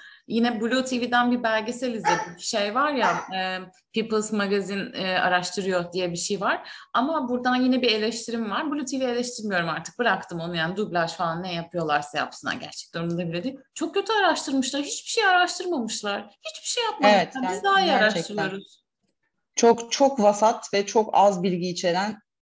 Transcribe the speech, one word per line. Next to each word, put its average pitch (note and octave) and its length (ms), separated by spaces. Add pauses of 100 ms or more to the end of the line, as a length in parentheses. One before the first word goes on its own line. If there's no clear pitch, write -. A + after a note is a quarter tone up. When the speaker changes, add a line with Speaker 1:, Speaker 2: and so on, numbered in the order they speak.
(320)
Speaker 1:
yine A3+ 300
Blue B3+ 240
T B3+ 160
V'den A#3+ 300
bir B3 120
belgesel A3+ 500
izledim. A3+ 460
Şey G#3 360
var D4 180
ya, G3 240 (180)
e, F#3 240 (360)
People's G#3+ 360
Magazine, G3 640
e, F#3 240
araştırıyor F3+ 760
diye F3+ 180
bir E3+ 60
şey F#3+ 240
var. C4 280 (240)
Ama C#4 360
buradan B3 260
yine B3+ 260
bir A#3 100
eleştirim A3+ 600
var. C#4 200
Blue D4 140
T C4 140
V C4 40
eleştirmiyorum A3 680
artık. D#3+ 300
Bıraktım F#3+ 400
onu E3+ 160
yani. E3 200
Dublaj F3 380
falan E3+ 300
ne F3+ 100
yapıyorlarsa D#3 640
yapsınlar. B2+ 360
Gerçekten - 480
umurumda E3+ 260
bile E3 160
değil. C4+ 160 (140)
Çok - 200
kötü G4 200
araştırmışlar. D4 680
Hiçbir - 280
şey A4+ 160
araştırmamışlar. F4 960
Hiçbir - 460
şey A#4+ 160
yapmamışlar. D#4+ 360
Speaker 2:
Evet, E3 160
Speaker 1:
Biz D#4 240
Speaker 2:
ger-, - 40
Speaker 1:
daha G4 180
iyi F#4+ 40
Speaker 2:
gerçekten. G#3+ 520
Speaker 1:
araştırıyoruz. - 440 (760)
Speaker 2:
Çok, A#3 360
çok C#4 300
vasat G#3 520
ve G3+ 120
çok G#3+ 280
az F#3+ 300
bilgi F3+ 260
içeren, F#3 520 (360)